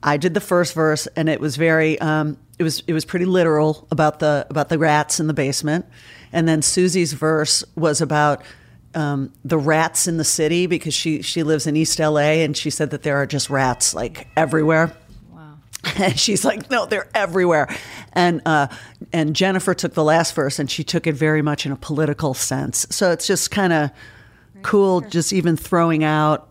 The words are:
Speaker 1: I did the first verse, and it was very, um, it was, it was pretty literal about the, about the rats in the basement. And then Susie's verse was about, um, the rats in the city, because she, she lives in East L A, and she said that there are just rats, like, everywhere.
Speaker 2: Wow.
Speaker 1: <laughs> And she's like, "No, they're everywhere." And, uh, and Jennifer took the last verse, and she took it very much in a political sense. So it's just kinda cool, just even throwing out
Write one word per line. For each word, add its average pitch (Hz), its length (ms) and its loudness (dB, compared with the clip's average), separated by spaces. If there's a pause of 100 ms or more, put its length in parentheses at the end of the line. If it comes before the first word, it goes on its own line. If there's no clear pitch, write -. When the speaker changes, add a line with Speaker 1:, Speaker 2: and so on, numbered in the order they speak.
Speaker 1:
I 147 160 0
did 165 160 -2
the 202 60 0
first 175 340 0
verse, 156 320 0 (100)
and 160 140 0
it 151 100 -2
was 143 160 -4
very, 160 440 2
um, 156 360 0 (220)
it - 60 0
was, 160 240 -2
it 170 40 0
was 156 140 -2
pretty 180 180 -2
literal 156 680 2
about 151 260 2
the, 147 320 0
about 151 180 -2
the 165 100 0
rats 151 420 2
in 156 80 0
the 160 40 -2
basement. 156 540 -2 (460)
And 165 140 2
then 160 140 2
Susie's 180 540 0
verse 156 500 0 (120)
was 151 260 2
about, 147 400 2 (520)
um, 143 380 -2 (120)
the 156 120 0
rats 156 520 2
in 165 100 -2
the 156 60 0
city, 170 420 0
because 160 260 -2
she, 156 300 -2
she - 220 -4
lives 151 240 0
in 147 80 0
East 156 240 0
L 151 180 2
A, 151 260 2
and 151 120 -2
she - 120 -4
said 147 220 -4
that 147 120 -8
there 143 140 -2
are 139 100 0
just 139 220 -4
rats, 135 460 0
like, 120 320 -8 (100)
everywhere. 160 560 2 (400)
Speaker 2:
Wow. 156 220 -20 (300)
Speaker 1:
<laughs> - 120 -6
And 185 240 2
she's 202 240 0
like, - 260 -2
"No, 240 140 0
they're 196 300 -4
everywhere." 175 600 0 (380)
And, 175 320 0
uh, 151 220 2 (460)
and 156 220 0
Jennifer 185 400 0
took - 200 -6
the 160 100 2
last 165 300 2
verse, 139 240 -2
and 139 120 -4
she - 140 -6
took 165 220 -2
it 160 80 0
very 156 260 2
much 147 240 -2
in 139 80 -4
a 135 40 -6
political 147 580 -2
sense. - 560 -4
So 185 200 0
it's 165 160 -2
just - 240 0
kinda 165 400 2 (720)
cool, 190 380 4
just 170 320 -4
even 170 240 2
throwing 165 480 0
out 151 460 0